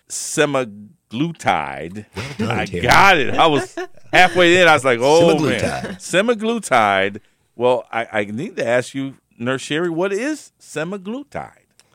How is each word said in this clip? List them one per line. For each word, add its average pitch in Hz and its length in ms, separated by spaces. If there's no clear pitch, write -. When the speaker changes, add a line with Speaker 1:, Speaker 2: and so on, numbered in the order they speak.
Speaker 1:
semaglutide. 104 2000
Speaker 2:
Well 123 100
done, - 200
Speaker 1:
I 107 60
Speaker 2:
Terry. 90 200
Speaker 1:
got 170 340
it. 113 160
I 156 140
was 160 280
halfway 175 480
in. 170 80
I 156 60
was 127 100
like, 120 160
"Oh, 160 380
man." 123 200
Speaker 2:
Semaglutide. 92 380
Speaker 1:
Semaglutide. 165 1200
Well, 123 340
I, 117 220
I 107 120
need 120 300
to 131 100
ask 123 300
you, 135 200
Nurse 127 220
Sherry, 165 300
what 185 200
is 262 480
semaglutide? 185 1000